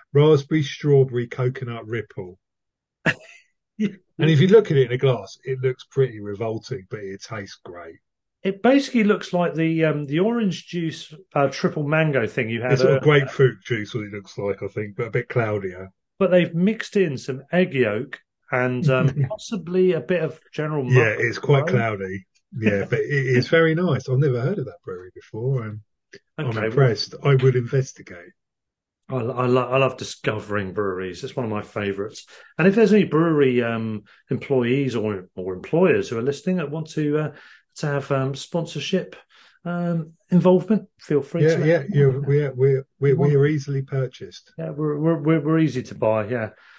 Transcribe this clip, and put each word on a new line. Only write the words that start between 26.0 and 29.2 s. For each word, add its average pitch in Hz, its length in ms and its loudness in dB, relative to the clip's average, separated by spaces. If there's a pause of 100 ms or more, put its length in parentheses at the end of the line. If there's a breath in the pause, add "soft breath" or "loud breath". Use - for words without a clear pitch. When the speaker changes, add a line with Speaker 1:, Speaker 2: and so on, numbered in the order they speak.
Speaker 1:
I'm 151 120 -6
Speaker 2:
Okay, 110 80 -4
well 107 80 -2
Speaker 1:
impressed. 117 580 0
I 139 100 4
would 127 220 4
investigate. 117 720 -6 (760)
Speaker 2:
I, 131 100 -6
I 123 300 -2